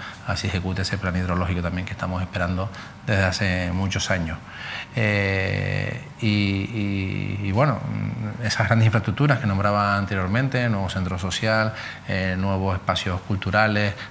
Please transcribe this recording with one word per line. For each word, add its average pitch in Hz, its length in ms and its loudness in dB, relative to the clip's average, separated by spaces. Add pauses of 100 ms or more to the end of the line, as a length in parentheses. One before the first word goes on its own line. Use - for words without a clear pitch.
(260)
así - 200 -2
ejecute 92 360 -2
ese 95 140 -2
plan 92 200 -2
hidrológico 87 440 0
también 87 260 -2
que - 60 -8
estamos 92 300 -4
esperando 90 480 -2 (360)
desde 98 180 4
hace 90 480 0
muchos 92 380 -2
años. 85 280 -2 (580)
Eh, 98 1080 0 (160)
y, 110 80 0
y, 98 1120 0
y 98 100 -2
bueno, 123 280 4 (640)
esas 107 240 2
grandes 113 180 8
infraestructuras 113 540 4
que 107 60 0
nombraba 101 500 2
anteriormente, 104 720 0
nuevo 98 200 0
centro 90 300 -2
social, 110 560 2 (320)
eh, 95 320 0
nuevos 95 380 2
espacios 90 460 -2
culturales, 104 720 2 (160)